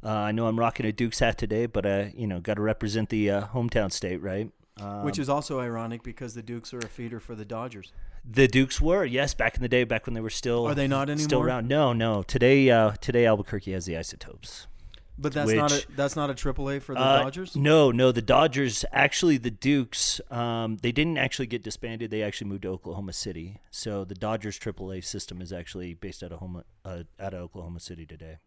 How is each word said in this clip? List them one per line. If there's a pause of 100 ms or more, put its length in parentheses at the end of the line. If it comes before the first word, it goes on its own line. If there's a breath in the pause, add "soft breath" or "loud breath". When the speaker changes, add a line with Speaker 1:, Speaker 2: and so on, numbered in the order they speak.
Speaker 1:
Uh,
I
know
I'm
rocking
a
Dukes
hat
today,
but,
uh, (100)
you
know,
gotta
represent
the,
uh,
hometown
state,
right? (280)
Um,
Speaker 2:
Which
is
also
ironic
because
the
Dukes
are
a
feeder
for
the
Dodgers. (320 soft breath)
Speaker 1:
The
Dukes
were,
yes,
back
in
the
day,
back
when
they
were
still
Speaker 2:
Are
they
not (100)
Speaker 1:
still
Speaker 2:
anymore?
Speaker 1:
around.
No,
no.
Today,
uh,
today
Albuquerque
has
the
Isotopes. (480 soft breath)
Speaker 2:
But
that's
not
a,
Speaker 1:
Which,
Speaker 2:
that's
not
a
triple
A
for
the
Speaker 1:
uh,
Speaker 2:
Dodgers?
Speaker 1:
no,
no.
The
Dodgers,
actually,
the
Dukes,
um,
they
didn't
actually
get
disbanded.
They
actually
moved
to
Oklahoma
City. (100)
So
the
Dodgers
triple
A
system
is
actually
based
out
of
Homa-, (200)
uh, (160)
out
of
Oklahoma
City
today.